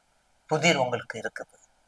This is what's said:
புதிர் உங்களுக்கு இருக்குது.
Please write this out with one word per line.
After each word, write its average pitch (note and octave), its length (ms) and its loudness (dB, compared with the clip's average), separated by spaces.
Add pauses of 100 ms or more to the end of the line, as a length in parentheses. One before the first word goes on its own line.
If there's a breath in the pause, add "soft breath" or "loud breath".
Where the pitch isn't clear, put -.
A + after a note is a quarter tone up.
(500)
புதிர் D3+ 340 4
உங்களுக்கு A#2+ 340 -6
இருக்குது. - 380 -10 (320)